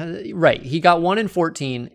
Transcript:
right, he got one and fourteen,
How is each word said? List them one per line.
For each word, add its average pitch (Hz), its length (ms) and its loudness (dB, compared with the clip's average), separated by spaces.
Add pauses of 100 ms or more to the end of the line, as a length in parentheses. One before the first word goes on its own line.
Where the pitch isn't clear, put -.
(340)
right, 160 280 2
he 143 160 -4
got 170 220 4
one 185 160 0
and 220 140 -2
fourteen, 139 640 -4